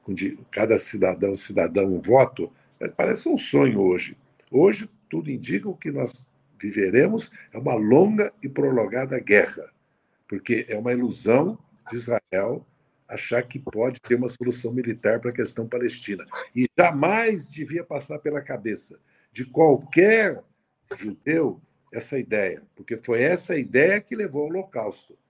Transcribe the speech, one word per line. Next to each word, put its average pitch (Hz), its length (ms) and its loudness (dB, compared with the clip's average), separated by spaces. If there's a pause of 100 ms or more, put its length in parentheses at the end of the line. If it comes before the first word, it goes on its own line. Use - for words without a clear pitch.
com 98 120 -8
de, 92 240 -6 (120)
cada 110 280 2
cidadão, 95 580 0
cidadão 95 580 0
um 87 60 -2
voto, 123 500 4 (300)
é, - 80 -6
parece - 400 -2
um 330 80 2
sonho 135 420 2
hoje. 90 380 0 (340)
Hoje, 208 380 4 (180)
tudo 156 240 -8
indica 190 380 -6
o 185 80 -8
que 151 160 -8
nós 131 340 -6 (320)
viveremos 110 720 2 (220)
é 113 60 -12
uma 131 160 -2
longa 175 580 4 (100)
e 135 60 -8
prolongada 127 720 -2
guerra, 87 500 2 (560)
porque 107 420 -4
é 107 100 -4
uma 123 140 -2
ilusão 123 680 0 (320)
de 113 60 -8
Israel 117 680 -4 (400)
achar 120 360 -4
que 123 160 -14
pode 127 420 -4
ter 120 160 0
uma 123 120 -2
solução 120 440 -6
militar 117 480 -2
para 120 100 -4
a 120 40 -12
questão 113 340 -6
palestina. 101 560 -6 (320)
E 123 200 2
jamais 175 760 2
devia 156 340 -8
passar 151 340 -10
pela 147 220 -6
cabeça 113 580 -8 (320)
de 127 140 -10
qualquer 160 1000 4 (540)
judeu 120 640 -4 (320)
essa 131 260 -8
ideia, 98 440 -4 (120)
porque 113 220 -10
foi 117 260 -2
essa 175 340 0
ideia 156 440 2
que 233 160 -10
levou 151 260 -6
ao 151 60 -4
Holocausto 160 680 -8 (120)